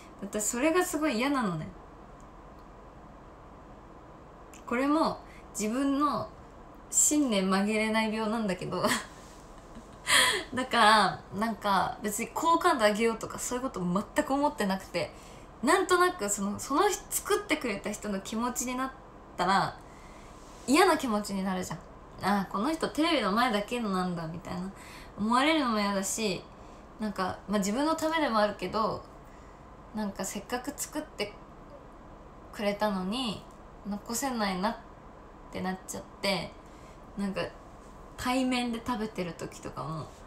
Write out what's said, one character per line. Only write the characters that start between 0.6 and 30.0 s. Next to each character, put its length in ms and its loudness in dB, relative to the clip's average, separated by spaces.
が 140 6
す 140 -2
ご 80 2
い 100 2
嫌 120 2
な 140 2
の 140 0
ね。 100 -6
こ 100 -2
れ 120 4
も 320 4
自 120 0
分 300 2
の 300 0
信 400 4
念 200 4
曲 160 6
げ 120 2
れ 140 2
な 120 4
い 100 0
病 180 0
な 80 0
ん 80 0
だ 80 0
け 100 -8
ど。 220 -2
<laughs> 1700 0
だ 120 0
か 120 2
ら、 440 8
な 140 0
ん 40 -2
か、 460 2
別 180 -2
に 100 -2
好 280 4
感 220 4
度 60 6
上 80 8
げ 120 2
よ 100 4
う 20 -10
と 100 -8
か 100 -10
そ 180 -4
う 20 -2
い 20 -2
う 40 -6
こ 60 -2
と 120 -6
全 440 2
く 80 0
思 160 4
っ 60 -4
て 100 0
な 120 2
く 80 -10
て、 280 -4
な 180 6
ん 80 2
と 100 6
な 160 6
く 160 -2
そ 120 0
の、 180 -2
そ 160 -2
の 120 8
日 80 4
作 340 0
っ 40 -12
て 100 2
く 100 -4
れ 100 0
た 140 -4
人 180 -6
の 120 -2
気 140 -8
持 180 0
ち 120 -4
に 100 -4
な 120 -2
っ 40 -6
た 100 2
ら、 320 2
嫌 180 8
な 120 6
気 100 -2
持 140 2
ち 120 -6
に 100 -2
な 100 0
る 100 -2
じ 100 -6
ゃ 20 -6
ん。 40 -12
「あ 260 4
ー、 20 -10
こ 80 -2
の 120 2
人 160 0
テ 160 2
レ 140 4
ビ 40 4
の 120 2
前 180 4
だ 120 2
け 180 -2
の 80 -2
な 140 2
ん 120 0
だ」 140 -4
み 100 -8
た 120 -10
い 40 -4
な 160 -6
思 160 2
わ 100 6
れ 120 6
る 40 4
の 120 2
も 80 2
嫌 140 2
だ 100 0
し、 400 -2
な 100 -2
ん 40 -6
か、 240 -2
ま 80 0
あ、 40 6
自 120 2
分 140 2
の 100 4
た 140 0
め 100 2
で 100 4
も 100 4
あ 80 6
る 80 -2
け 140 -6
ど、 340 0
な 120 -2